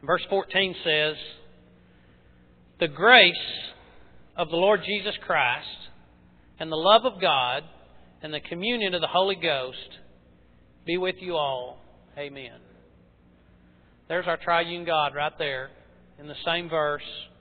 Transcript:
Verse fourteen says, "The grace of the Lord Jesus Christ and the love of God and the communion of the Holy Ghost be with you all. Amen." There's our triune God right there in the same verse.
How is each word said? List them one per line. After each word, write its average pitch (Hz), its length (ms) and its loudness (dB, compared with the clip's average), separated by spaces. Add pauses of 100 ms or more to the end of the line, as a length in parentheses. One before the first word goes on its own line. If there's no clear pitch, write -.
Verse 170 260 2
fourteen 190 540 0
says, 151 320 2 (1600)
"The 175 80 2
grace 180 460 8 (1040)
of 165 120 -2
the 165 60 -4
Lord 190 300 4
Jesus 202 300 -4 (100)
Christ 143 420 0 (920)
and 160 120 -6
the 156 60 -2
love 208 280 6
of 202 140 -2
God 143 440 0 (580)
and 156 120 -10
the 147 60 -6
communion 196 540 -4
of 175 80 -2
the 156 60 -2
Holy 190 280 2
Ghost 139 640 -6 (840)
be 165 120 -2
with 185 220 -2
you 180 160 -8
all. 131 440 -4 (380)
Amen." 139 420 -14 (1500)
There's 175 200 -2
our 165 100 0
triune 170 480 0
God 151 300 0
right 147 240 -4
there 139 320 -6 (480)
in 147 80 -18
the 147 80 -14 (100)
same 170 240 -2
verse. 151 320 0 (400)